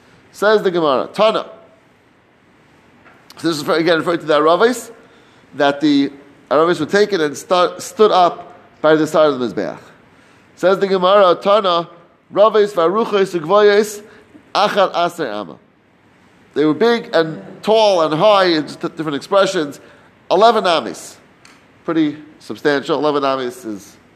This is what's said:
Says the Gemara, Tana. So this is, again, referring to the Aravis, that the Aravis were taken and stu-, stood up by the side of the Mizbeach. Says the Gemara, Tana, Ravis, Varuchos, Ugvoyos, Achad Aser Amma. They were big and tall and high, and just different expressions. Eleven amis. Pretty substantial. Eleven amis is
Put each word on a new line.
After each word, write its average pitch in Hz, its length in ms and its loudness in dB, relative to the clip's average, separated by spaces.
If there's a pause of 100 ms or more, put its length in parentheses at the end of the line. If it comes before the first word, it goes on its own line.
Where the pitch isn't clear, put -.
(320)
Says 208 300 0
the 190 100 -2
Gemara, 147 360 0
Tana. 208 440 -2 (1900)
So 160 100 -6
this 165 100 -2
is, 147 100 -10
again, 165 300 0
referring 160 220 -4
to 147 60 -16
the 147 140 2
Aravis, 180 540 0 (640)
that 143 260 0
the 143 300 2 (400)
Aravis 160 280 2
were 151 60 -6
taken 202 340 0
and 147 160 -4
stu-, 180 440 -2
stood - 320 0
up 175 440 0 (240)
by 156 160 4
the 156 120 0
side 156 220 2
of 131 100 -4
the 123 80 -4
Mizbeach. 90 340 -8 (720)
Says 185 220 2
the 196 100 -2
Gemara, 185 540 4
Tana, 190 480 0 (420)
Ravis, 202 420 2
Varuchos, 190 640 -2
Ugvoyos, 208 680 0 (480)
Achad 190 400 0
Aser 165 340 -4
Amma. 101 300 -12 (960)
They 147 120 0
were 156 100 2
big 233 380 0
and 160 500 -4
tall 208 400 2
and 151 100 -2
high, 196 320 4
and 156 220 0
just - 140 -18
different 156 340 -8
expressions. 185 640 -2 (500)
Eleven 214 380 2
amis. 123 500 -4 (680)
Pretty 156 320 -2 (220)
substantial. 135 600 -4
Eleven 143 240 -2
amis 131 420 -6
is 104 320 -14 (180)